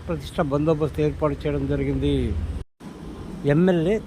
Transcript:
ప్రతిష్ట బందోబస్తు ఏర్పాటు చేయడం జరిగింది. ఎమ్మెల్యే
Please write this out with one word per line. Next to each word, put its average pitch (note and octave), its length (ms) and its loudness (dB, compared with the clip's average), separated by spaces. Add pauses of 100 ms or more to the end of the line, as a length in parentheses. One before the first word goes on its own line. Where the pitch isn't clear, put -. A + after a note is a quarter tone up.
ప్రతిష్ట D#3 320 -6 (140)
బందోబస్తు D3+ 560 2
ఏర్పాటు C#3+ 340 0
చేయడం C#3+ 300 -2
జరిగింది. C#3 420 0 (1400)
ఎమ్మెల్యే F3 420 4 (120)